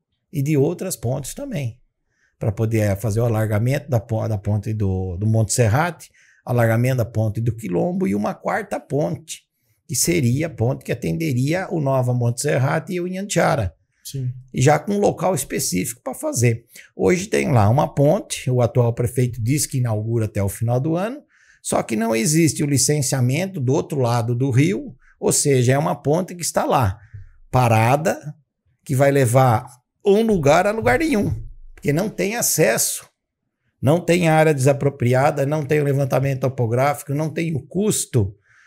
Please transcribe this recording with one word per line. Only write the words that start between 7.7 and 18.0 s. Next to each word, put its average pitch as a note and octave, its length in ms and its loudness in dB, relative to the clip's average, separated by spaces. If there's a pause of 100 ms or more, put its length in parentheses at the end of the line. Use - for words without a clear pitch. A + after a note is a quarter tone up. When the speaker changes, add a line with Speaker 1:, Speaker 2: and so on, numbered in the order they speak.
Speaker 1:
e G3 80 0
uma G#3 180 -2
quarta G3+ 460 -6
ponte, - 640 -6 (440)
que - 80 -8
seria D3+ 520 0
a - 20 -6
ponte A#2+ 340 -2
que - 80 -6
atenderia D#3+ 800 -2
o F3 80 -2
Nova C3 340 0
Monte A#2+ 280 -2
Serrate D3+ 520 0
e F3+ 80 -4
o F3 60 -4
Inhantiara. E3+ 680 -2 (280)
Speaker 2:
Sim. B2+ 280 -6 (200)
Speaker 1:
E - 100 -6
já C#3+ 180 6
com G3+ 140 -4
um G3+ 60 -2
local F#3+ 360 0
específico - 680 -4
pra B3+ 120 -8
fazer. A#2+ 500 -2 (300)
Hoje F#3 320 0
tem C#3 240 0
lá G#2+ 180 4
uma D3 240 0
ponte, D3+ 560 0